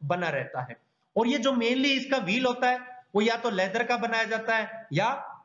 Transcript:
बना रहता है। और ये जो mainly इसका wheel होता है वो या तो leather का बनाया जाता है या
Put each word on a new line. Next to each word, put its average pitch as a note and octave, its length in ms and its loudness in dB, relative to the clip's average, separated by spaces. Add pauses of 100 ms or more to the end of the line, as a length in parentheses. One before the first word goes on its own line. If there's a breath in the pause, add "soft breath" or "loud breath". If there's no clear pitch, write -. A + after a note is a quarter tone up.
बना F3 260 0
रहता C3 340 -4
है। A#2+ 120 -12 (400)
और A#3 120 2
ये C#4+ 100 2
जो C4+ 140 2
mainly B3+ 400 2
इसका C4+ 280 0
wheel A3 260 0
होता B3 240 2
है B3 100 0 (360)
वो G#3 60 4
या A3+ 140 4
तो A#3 160 -2
leather F#3+ 320 0
का G3+ 140 0
बनाया A3+ 280 0
जाता A3 300 0
है G#3+ 380 -4
या F#3+ 140 2 (380)